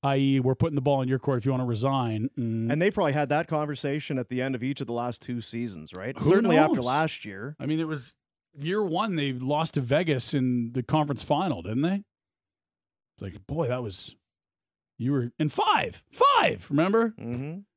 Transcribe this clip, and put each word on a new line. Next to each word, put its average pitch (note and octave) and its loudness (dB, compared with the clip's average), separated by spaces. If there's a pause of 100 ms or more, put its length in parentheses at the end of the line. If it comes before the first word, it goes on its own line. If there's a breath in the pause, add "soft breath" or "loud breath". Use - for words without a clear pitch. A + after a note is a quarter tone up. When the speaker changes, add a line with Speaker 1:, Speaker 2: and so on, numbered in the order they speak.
Speaker 1:
I C#3 2
E, C3+ 4
we're B2+ 2
putting E3 0
the C#3+ 2
ball C3+ 2
in B2+ -2
your B2+ 2
court C3 0
if G#2+ -6
you C3+ 2
wanna B2+ 0
resign. A#2 0
Mm. A2+ -2
Speaker 2:
And D3+ 0
they G3 4
probably E3 0
had D3 0
that D3+ 0
conversation D3 -4
at B2+ -6
the B2+ -2
end C3 -2
of A2+ -4
each C3+ -4
of C3+ -6
the A#2 -4
last A#2+ -4
two A#2+ -6
seasons, G#2 -8
right? A2+ -8
Speaker 1:
Who - -4
Speaker 2:
Certainly F#3 6
after D#3 6
Speaker 1:
knows? B2 -2
Speaker 2:
last D3+ 0
year. G#2 -10
Speaker 1:
I - -6
mean, D#3 -2
it D#3+ -2
was D3+ -8 (440)
year F3 -2
one, F#3 -2
they C#3+ 0
lost D3 -2
to C#3+ 0
Vegas C#3 0
in B2 0
the B2 -2
conference D3 0
final, D3+ 0
didn't A2 -2
they? F#3+ 0 (1120)
It's - -20
like, G2+ -12
boy, C#3+ -2
that B2 -2
was, - -10 (800)
you B2 0
were B2 0
in D3+ 0
five, - 0
five, - 4
remember? G3+ 4 (100)
Speaker 2:
Mm-hmm. C3 -6 (180)